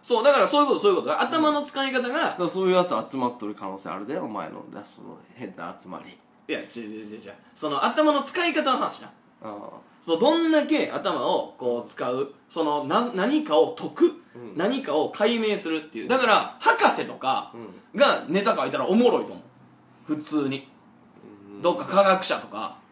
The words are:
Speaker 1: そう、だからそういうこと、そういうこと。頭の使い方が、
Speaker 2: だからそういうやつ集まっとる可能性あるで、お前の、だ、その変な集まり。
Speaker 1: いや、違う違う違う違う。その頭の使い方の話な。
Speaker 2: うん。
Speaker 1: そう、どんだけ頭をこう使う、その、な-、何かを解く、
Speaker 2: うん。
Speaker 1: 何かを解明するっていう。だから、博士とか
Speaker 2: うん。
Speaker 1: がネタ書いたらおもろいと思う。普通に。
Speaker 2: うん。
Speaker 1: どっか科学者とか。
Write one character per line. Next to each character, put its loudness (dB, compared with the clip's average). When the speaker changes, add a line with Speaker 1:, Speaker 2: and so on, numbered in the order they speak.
Speaker 1:
そ 0
う、 0
だ 8
か 6
ら 4
そ 2
う 8
い 8
う -4
こ 4
と、 -2
そ 4
う 6
い 6
う 2
こ 0
と。 -2
頭 2
の 0
使 -4
い -4
方 -2
が、 -4
Speaker 2:
だ 0
か -10
ら -2
そ -2
う 4
い 4
う 6
や 6
つ -4
集 -8
ま 0
っ -6
と -8
る -8
可 -12
能 -10
性 -14
あ -6
る -10
で、 -6
お -8
前 -8
の、 -16
だ、 -16
そ -20
の -18
変 -14
な -12
集 -20
ま -14
り。 -20
Speaker 1:
い -6
や、 -6
違 -12
う -14
違 -12
う -16
違 -16
う -16
違 -20
う。 -18
そ -8
の -2
頭 2
の 2
使 -2
い 0
方 0
の 0
話 -6
な。 -20
Speaker 2:
う -12
ん。 -10
Speaker 1:
そ -2
う、 0
ど 4
ん 2
だ 4
け 0
頭 -4
を -2
こ -2
う -20
使 -6
う、 -4
そ -4
の、 0
な-、 0
何 0
か 4
を 4
解 -8
く、 2
Speaker 2:
う -18
ん。 -14
Speaker 1:
何 0
か -4
を 2
解 0
明 0
す -8
る 0
っ -4
て -12
い -8
う。 -8
だ 4
か 2
ら、 4
博 4
士 -2
と -10
か -2
Speaker 2:
う -6
ん。 6
Speaker 1:
が 4
ネ 0
タ 2
書 -2
い -4
た -4
ら -2
お 2
も 8
ろ 2
い -6
と -14
思 -18
う。 -2
普 -8
通 -4
に。 -8
Speaker 2:
う -16
ん。 -14
Speaker 1:
ど 2
っ -8
か -8
科 4
学 4
者 -2
と -12
か。 -10